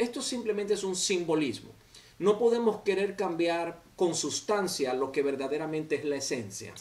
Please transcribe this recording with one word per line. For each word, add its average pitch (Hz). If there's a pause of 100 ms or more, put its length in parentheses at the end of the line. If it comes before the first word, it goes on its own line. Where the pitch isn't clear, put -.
esto 240
simplemente 214
es -
un 190
simbolismo. 160 (480)
No 208
podemos 233
querer 190
cambiar 170 (140)
con 175
sustancia 156
lo 135
que 147
verdaderamente 147
es 143
la 143
esencia. 110